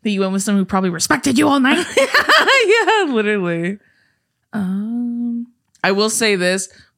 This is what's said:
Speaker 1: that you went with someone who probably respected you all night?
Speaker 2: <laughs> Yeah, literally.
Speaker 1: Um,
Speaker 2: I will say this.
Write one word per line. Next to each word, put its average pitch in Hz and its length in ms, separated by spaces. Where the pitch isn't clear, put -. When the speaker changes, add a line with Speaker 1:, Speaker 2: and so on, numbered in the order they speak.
Speaker 1:
that 226 80
you 196 80
went 190 140
with 196 100
someone 202 180
who 185 40
probably 190 260
respected 247 460
you 302 100
all 285 140
night? 311 300
Speaker 2:
<laughs> - 60
Yeah, 415 460
literally. 196 680
Speaker 1:
Um, 233 920
Speaker 2:
I 185 80
will 208 180
say 220 260
this. 180 340